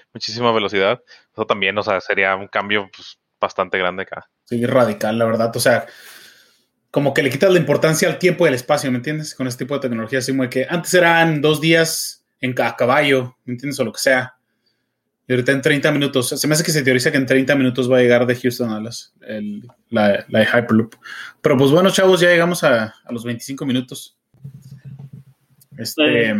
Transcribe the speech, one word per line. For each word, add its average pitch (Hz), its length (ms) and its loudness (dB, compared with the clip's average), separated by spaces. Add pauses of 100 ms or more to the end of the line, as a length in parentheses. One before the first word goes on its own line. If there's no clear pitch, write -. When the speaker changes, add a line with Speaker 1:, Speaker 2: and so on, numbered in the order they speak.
(140)
Speaker 1:
muchísima 117 400 -4
velocidad. 101 500 0 (300)
Eso 110 120 -6
también, 98 320 -2
o 104 60 -2
sea, 98 160 0
sería 95 360 -2
un 98 120 -10
cambio, 101 480 -4
pues, - 240 -20 (220)
bastante 95 360 -4
grande 92 260 -4
acá. - 260 -16 (160)
Speaker 2:
Sí, 120 200 -4
radical, 113 520 0
la 117 80 0
verdad. 113 300 0
O 117 40 -6
sea, 120 260 2 (1080)
como 139 220 0
que 151 100 0
le 135 60 0
quitas 185 220 2
la 185 80 6
importancia 156 480 2
al 165 120 -4
tiempo 175 260 2
y 156 40 4
al 135 40 2
espacio, 143 380 -2
¿me 127 60 -2
entiendes? 151 380 -8
Con 131 120 -6
este 127 180 -8
tipo 131 80 -6
de 135 80 -4
tecnología, 120 380 -4
así 127 120 -4
como 131 120 0
de 123 60 -4
que 131 200 -2
antes 170 240 -4
eran 165 480 4
dos 151 180 2
días 165 640 0 (140)
en 127 140 -4
ca-, 123 140 0
a - 100 -6
caballo, 135 640 2
¿me 123 100 -8
entiendes? 131 260 -10
O 131 40 0
lo 110 80 -6
que - 80 -12
sea. 127 360 0 (920)
Y - 60 -4
ahorita 127 220 2
en 135 80 -2
treinta 147 280 2
minutos. 143 400 0
Se 147 200 -4
me 151 40 4
hace 160 120 0
que 175 60 -4
se 151 120 0
teoriza 127 260 2
que 147 80 -2
en 135 80 0
treinta 131 300 2
minutos 127 340 0
va 127 80 4
a 123 40 4
llegar 120 240 4
de 120 100 0
Houston 123 340 -4
a 107 40 -4
Dallas 110 480 -12
el, 107 440 -12 (240)
la, 104 380 0
la 113 160 2
Hyperloop. 113 520 0 (460)
Pero 147 160 2
pues 135 140 4
bueno, 180 200 4
chavos, 185 280 4
ya 175 100 4
llegamos 175 360 2
a, 113 280 2 (120)
a - 80 -14
los 113 100 -8
veinticinco 120 420 -8
minutos. 127 520 -6 (1600)
Este, 220 540 0
Speaker 3:
Eh, - 80 0